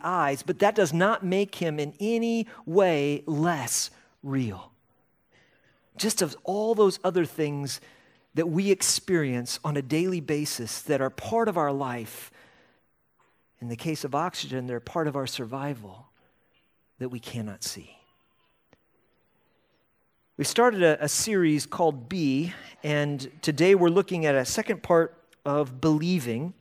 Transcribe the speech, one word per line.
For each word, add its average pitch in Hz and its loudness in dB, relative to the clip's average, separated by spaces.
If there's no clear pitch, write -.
eyes, 160 0
but - -4
that 208 4
does 180 4
not 190 2
make 196 0
him 151 -4
in 147 -6
any 226 0
way 156 2
less 151 -2
real. 127 -4
Just - 0
as 156 0
all 214 2
those 202 4
other 180 2
things 143 -4
that 165 0
we 196 2
experience 143 0
on 147 -2
a 139 -2
daily 165 0
basis 147 -4
that 143 2
are 131 0
part 226 -2
of 180 -2
our 147 0
life, 123 -8
in 120 -8
the 117 -8
case 156 -4
of 139 -4
oxygen, 135 -4
they're 120 -6
part 156 -2
of 135 -4
our 135 -4
survival 120 -8
that 127 -6
we 123 -10
cannot 107 -10
see. - -12
We 147 -2
started 226 2
a, 151 4
a 147 0
series 165 2
called 143 -2
Be, 160 0
and 147 -2
today 160 6
we're 175 6
looking 175 2
at 143 4
a 127 4
second 208 -4
part 165 4
of 143 0
believing. 156 0